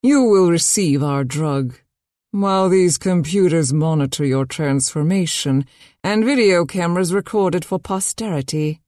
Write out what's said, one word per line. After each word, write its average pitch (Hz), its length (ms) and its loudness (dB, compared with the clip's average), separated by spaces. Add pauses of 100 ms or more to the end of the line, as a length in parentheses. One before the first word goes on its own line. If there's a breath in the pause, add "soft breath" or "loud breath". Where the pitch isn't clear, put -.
You 269 220 4
will 190 260 4
receive 165 540 0
our 139 200 -2
drug, 139 520 -4 (560)
while 190 380 0
these 180 280 4
computers 165 760 0
monitor 151 500 0
your 135 220 0
transformation 147 1200 -2 (380 soft breath)
and 214 200 0
video 214 420 2
cameras 175 480 -2
record 196 420 -2
it 175 100 -4
for 190 140 -6
posterity. 156 1080 -6